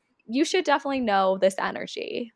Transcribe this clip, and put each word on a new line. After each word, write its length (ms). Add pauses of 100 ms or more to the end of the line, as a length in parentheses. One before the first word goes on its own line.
(260)
you 200
should 180
definitely 380
know 360
this 220
energy. 760